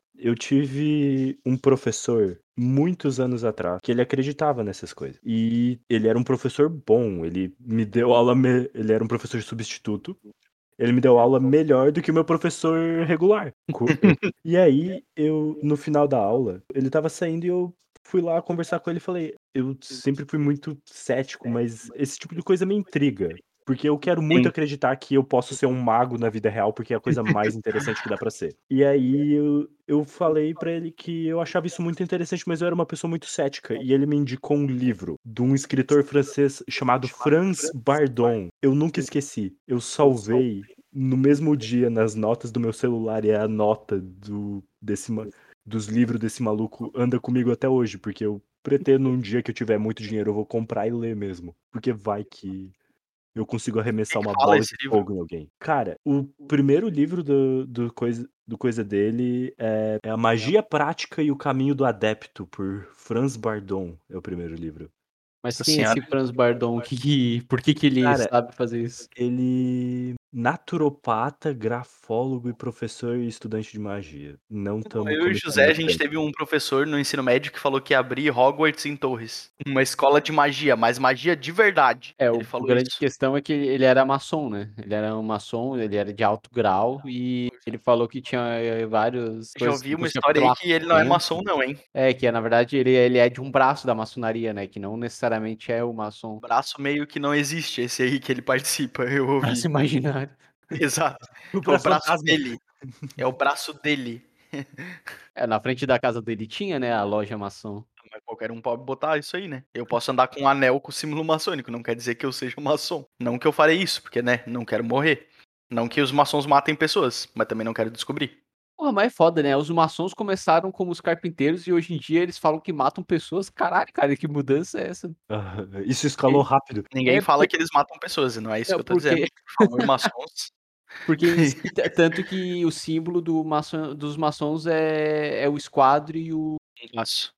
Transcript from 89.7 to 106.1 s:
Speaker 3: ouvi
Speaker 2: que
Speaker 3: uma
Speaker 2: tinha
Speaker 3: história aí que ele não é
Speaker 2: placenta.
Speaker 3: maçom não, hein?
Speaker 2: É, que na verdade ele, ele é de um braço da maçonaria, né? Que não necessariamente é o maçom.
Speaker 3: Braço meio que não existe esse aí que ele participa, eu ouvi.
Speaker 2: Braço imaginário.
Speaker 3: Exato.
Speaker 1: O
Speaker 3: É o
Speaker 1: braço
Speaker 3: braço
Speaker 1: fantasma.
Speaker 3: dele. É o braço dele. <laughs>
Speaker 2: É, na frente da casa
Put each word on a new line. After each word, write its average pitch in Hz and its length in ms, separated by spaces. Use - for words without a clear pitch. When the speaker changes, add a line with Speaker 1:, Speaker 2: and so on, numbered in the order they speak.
Speaker 3:
ouvi 135 80
Speaker 2:
que 151 60
Speaker 3:
uma 165 120
Speaker 2:
tinha 139 120
Speaker 3:
história 147 300
aí 127 60
que 175 160
ele 160 140
não 170 120
é 156 80
Speaker 2:
placenta. 131 80
Speaker 3:
maçom 170 300
não, 180 200
hein? 139 140
Speaker 2:
É, 131 200
que 127 180
na 117 80
verdade 117 380
ele, 127 140
ele 123 260
é 123 120
de 123 120
um 135 100
braço 135 340
da 127 80
maçonaria, 113 600
né? 101 120
Que 98 140
não 101 160
necessariamente 113 760
é 117 100
o 120 100
maçom. 107 460
Speaker 3:
Braço 117 420
meio 143 240
que 147 140
não 143 160
existe 147 460
esse 120 220
aí 131 160
que 131 120
ele 123 100
participa, 131 640
eu 131 240
ouvi. 139 200
Speaker 2:
Braço 233 200
imaginário. 139 540
Speaker 3:
Exato. 156 580
Speaker 1:
O 190 40
Speaker 3:
É - 20
o - 40
Speaker 1:
braço - 200
Speaker 3:
braço 156 240
Speaker 1:
fantasma. 160 160
Speaker 3:
dele. 147 340
É 131 80
o 131 60
braço 139 500
dele. 127 420
<laughs> - 800
Speaker 2:
É, 123 140
na 110 140
frente 131 240
da 131 120
casa 117 240